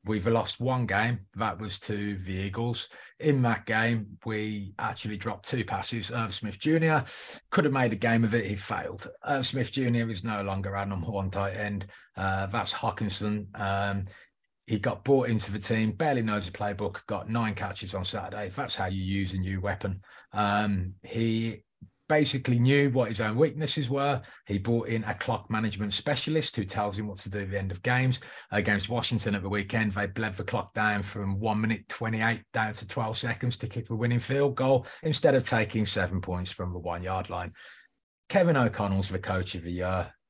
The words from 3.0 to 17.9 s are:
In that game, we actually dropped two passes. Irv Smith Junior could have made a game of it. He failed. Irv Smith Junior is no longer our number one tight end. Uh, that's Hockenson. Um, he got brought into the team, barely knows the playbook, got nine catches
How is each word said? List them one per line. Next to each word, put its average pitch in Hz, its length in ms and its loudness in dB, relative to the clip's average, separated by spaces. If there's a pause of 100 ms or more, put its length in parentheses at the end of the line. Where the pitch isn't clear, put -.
In 143 220 4
that 117 240 2
game, 110 600 2
we 107 540 -4
actually 107 380 -4
dropped 101 320 -6
two 120 160 0
passes. 101 440 -4
Irv 113 240 -2
Smith 101 260 -6
Junior 160 440 4 (460)
could 175 160 4
have 135 80 4
made 127 180 4
a 107 60 -2
game 113 260 4
of 107 100 4
it. 113 120 2
He 101 100 -2
failed. - 540 -6 (180)
Irv 139 180 2
Smith 127 260 -2
Junior 120 380 2
is 95 140 -6
no 104 180 -2
longer 98 360 -2
our 101 80 -2
number 95 260 -4
one 98 180 -2
tight 98 260 -2
end. 101 300 -4 (300)
Uh, 95 300 0
that's 101 280 -2
Hockenson. 104 840 -2
Um, 98 500 0 (600)
he 107 140 0
got 113 240 -2
brought 131 260 4
into 110 220 0
the 104 80 -4
team, 110 320 0
barely 135 300 0
knows 104 240 0
the 90 60 -8
playbook, 104 560 -6
got 104 220 -6
nine 113 260 0
catches 95 380 -8